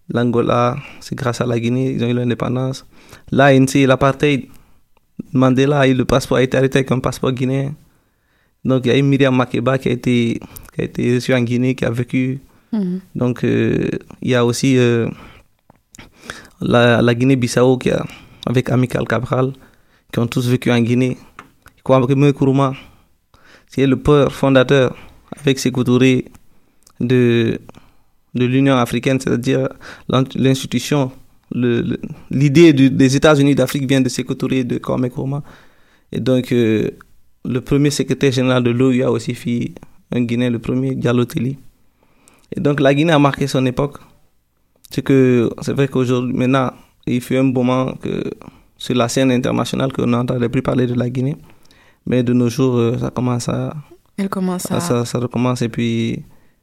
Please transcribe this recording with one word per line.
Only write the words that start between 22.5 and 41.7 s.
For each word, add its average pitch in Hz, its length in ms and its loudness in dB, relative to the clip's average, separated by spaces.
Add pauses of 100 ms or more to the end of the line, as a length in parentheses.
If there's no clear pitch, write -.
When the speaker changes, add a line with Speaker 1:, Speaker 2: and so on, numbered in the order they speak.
Speaker 1:
qui - 100 -4
est 135 40 4
le 131 100 2
père 139 360 2
fondateur, 131 640 2 (460)
avec 135 180 0
Sékou 127 260 -2
Touré, 127 400 4 (760)
de, 120 600 2 (760)
de 123 100 0
l'Union 135 320 2
africaine, 123 440 0
c'est-à-dire 131 480 -2 (400)
l'int-, 131 160 0 (100)
l'institution, 131 760 -2 (400)
le, 120 280 0
le, 120 200 -6 (300)
l'idée 147 420 6
du, 135 180 6
des 127 260 2
États-Unis 143 380 4
d'Afrique 131 340 0
vient 135 120 2
de 127 80 0
Sékou 127 260 -6
Touré 131 240 -4
et 127 60 -2
de 120 140 -4
Kwame 127 280 -4
Nkrumah. 135 360 -6 (680)
Et - 80 -6
donc, 127 320 0
euh, 110 380 2 (540)
le 123 160 -4
premier 143 300 2
secrétaire 139 420 -2
général 127 320 0
de 120 60 2
l'O 127 200 2
U 123 120 2
A 131 80 0
aussi 117 240 -4
fut 120 380 -6 (400)
un 123 100 0
Guinéen, 120 280 -2
le 117 80 -4
premier, 131 360 -4
Diallo 123 300 0
Telli. 135 320 -4 (960)